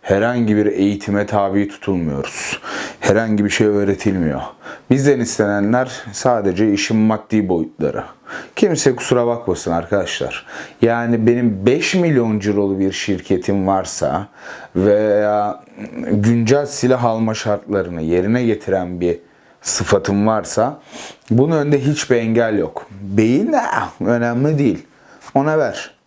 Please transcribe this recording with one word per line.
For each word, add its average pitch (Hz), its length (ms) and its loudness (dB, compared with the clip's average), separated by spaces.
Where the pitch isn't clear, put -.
herhangi 110 540 0
bir 104 100 2
eğitime 101 600 0
tabi 101 420 0
tutulmuyoruz. 82 920 -6
Herhangi 107 380 2
bir 101 40 0
şey 107 180 2
öğretilmiyor. 95 760 0
Bizden 135 280 4
istenenler 110 800 0
sadece 101 640 2
işin 107 240 0
maddi 107 520 2
boyutları. 80 540 -2
Kimse 151 400 2
kusura 123 320 2
bakmasın 98 440 -4
arkadaşlar. - 760 -4
Yani 117 460 2
benim 117 380 2
beş 147 300 2
milyon 123 440 2
cirolu 98 400 0
bir 98 120 2
şirketim 95 760 -2
varsa 95 600 -2
veya 104 880 2
güncel 117 540 2
silah 127 380 0
alma 113 300 0
şartlarını 98 680 -4
yerine 92 420 0
getiren 92 580 -2
bir 87 180 0
sıfatım 101 680 0
varsa 110 520 -2
bunun 143 280 2
önünde 143 280 2
hiçbir 143 300 0
engel 113 420 0
yok. - 300 -4
Beyin, 110 520 2
ah, 233 380 -2
önemli 120 580 0
değil. 110 260 0
Ona 151 220 2
ver. - 380 -4